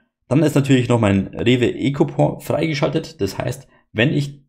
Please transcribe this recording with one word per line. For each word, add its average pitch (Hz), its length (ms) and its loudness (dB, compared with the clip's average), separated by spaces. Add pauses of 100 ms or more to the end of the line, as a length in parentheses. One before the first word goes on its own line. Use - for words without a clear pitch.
(300)
Dann 135 120 4
ist 151 140 2
natürlich 135 320 2
noch 120 140 2
mein 98 260 2
Rewe 120 400 2
E-Coupon 143 720 0
freigeschaltet. 156 800 -4
Das - 180 -4
heißt, - 300 -6 (240)
wenn 123 220 0
ich - 360 -4